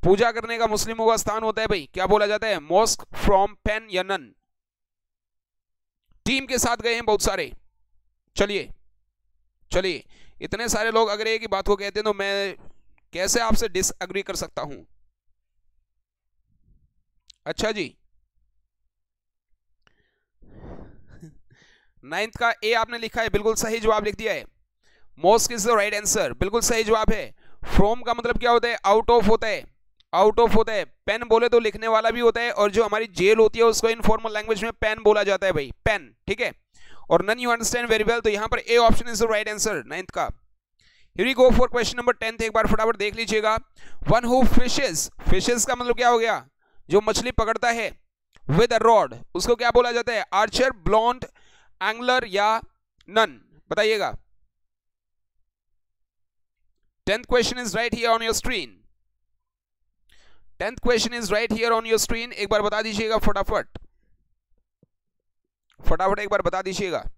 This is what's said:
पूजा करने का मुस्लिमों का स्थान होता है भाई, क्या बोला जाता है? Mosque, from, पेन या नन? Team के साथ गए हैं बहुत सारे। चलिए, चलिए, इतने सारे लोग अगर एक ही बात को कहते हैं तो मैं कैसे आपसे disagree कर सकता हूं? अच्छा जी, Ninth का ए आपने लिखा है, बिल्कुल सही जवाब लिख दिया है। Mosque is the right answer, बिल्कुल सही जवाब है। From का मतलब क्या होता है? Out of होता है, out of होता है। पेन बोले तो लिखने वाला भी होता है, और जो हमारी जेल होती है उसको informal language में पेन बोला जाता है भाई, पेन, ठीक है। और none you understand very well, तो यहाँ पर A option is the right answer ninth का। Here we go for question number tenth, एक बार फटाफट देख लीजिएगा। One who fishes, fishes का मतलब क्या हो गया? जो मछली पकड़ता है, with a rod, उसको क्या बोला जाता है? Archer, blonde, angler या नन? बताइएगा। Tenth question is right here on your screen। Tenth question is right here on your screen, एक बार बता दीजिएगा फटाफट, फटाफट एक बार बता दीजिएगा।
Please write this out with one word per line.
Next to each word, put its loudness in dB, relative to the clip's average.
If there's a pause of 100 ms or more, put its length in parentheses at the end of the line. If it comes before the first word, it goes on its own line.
पूजा 4
करने -8
का 0
मुस्लिमों -2
का 4
स्थान -4
होता -4
है -4
भाई, -4
क्या -4
बोला 2
जाता -4
है? -2
Mosque, 0 (100)
from, 2
पेन -6
या -4
नन? -8 (1900)
Team -2
के -4
साथ -2
गए -4
हैं -6
बहुत 0
सारे। -4 (840)
चलिए, -2 (1000)
चलिए, -2 (360)
इतने -8
सारे -2
लोग 2
अगर -6
एक -2
ही -12
बात -4
को 2
कहते -8
हैं -6
तो 0
मैं -4 (560)
कैसे -2
आपसे 2
disagree -6
कर -8
सकता -10
हूं? -14 (2500)
अच्छा -4
जी, -8 (4000)
Ninth -8
का 0 (100)
ए 0
आपने -2
लिखा -6
है, -4
बिल्कुल 0
सही -4
जवाब 2
लिख -4
दिया -6
है। -6 (840)
Mosque 4
is -4
the 2
right 0
answer, -2
बिल्कुल -2
सही 0
जवाब 2
है। -6 (300)
From 4
का -2
मतलब -2
क्या 2
होता 4
है? -4
Out 4
of 6
होता 4
है, -8 (400)
out 4
of 4
होता 4
है। -2
पेन -6
बोले 2
तो 6
लिखने -4
वाला 2
भी -4
होता 2
है, -2
और 0
जो 2
हमारी -2
जेल 2
होती 4
है 4
उसको 2
informal 2
language -4
में -6
पेन -4
बोला 4
जाता 0
है 2
भाई, -4 (120)
पेन, -4 (100)
ठीक -6
है। -4 (580)
और 4
none -2
you -2
understand -4
very 0
well, -2
तो 0
यहाँ -4
पर -4
A 0
option 4
is -8
the 0
right -2
answer -4
ninth -12
का। -6 (880)
Here 0
we -2
go 6
for 6
question -2
number -2
tenth, -6
एक -4
बार 2
फटाफट 2
देख -4
लीजिएगा। -2 (460)
One 2
who 4
fishes, 4 (100)
fishes 2
का -2
मतलब -2
क्या 4
हो 4
गया? -2 (420)
जो 4
मछली -2
पकड़ता 0
है, -6 (500)
with 4
a 2
rod, 4 (180)
उसको 0
क्या -2
बोला 4
जाता -2
है? -4
Archer, 0
blonde, 0 (580)
angler -2
या -2 (480)
नन? -2 (100)
बताइएगा। -2 (3000)
Tenth -4
question 0
is -8
right -2
here -2
on -2
your -2
screen। -4 (2000)
Tenth -8
question 2
is -6
right -2
here -2
on 0
your 0
screen, -4
एक -8
बार 2
बता -2
दीजिएगा -2
फटाफट, 0 (2000)
फटाफट 2
एक -6
बार 0
बता -2
दीजिएगा। -4 (140)